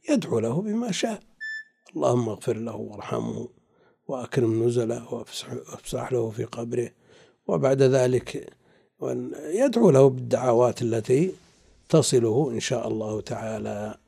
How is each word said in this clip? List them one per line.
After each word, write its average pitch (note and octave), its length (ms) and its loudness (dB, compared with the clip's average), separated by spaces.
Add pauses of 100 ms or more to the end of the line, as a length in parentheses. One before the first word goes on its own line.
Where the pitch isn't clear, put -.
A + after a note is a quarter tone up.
(100)
يدعو E3+ 280 0
له A#2 240 -2
بما A3 300 -4
شاء، G#3+ 300 -4 (720)
"اللهم B2 320 0
اغفر G#2+ 280 -4
له A2+ 200 -8
وارحمه A2+ 720 -8 (600)
وأكرم A#2 560 0
نزله A#2+ 500 -2
وافسح، A#2+ 380 -12
وافسح B2 600 -10
له A2+ 180 0
في A2+ 140 -6
قبره"، A#2+ 460 -6 (560)
وبعد C#3 360 2
ذلك B2+ 680 2 (920)
يدعو A3+ 460 4
له C3+ 180 8
بالدعوات A#2+ 760 2
التي B2+ 520 2 (540)
تصله B2+ 640 4
إن A2 100 -4
شاء A#2 280 -4
الله G#2+ 320 -4
تعالى G#2+ 880 -8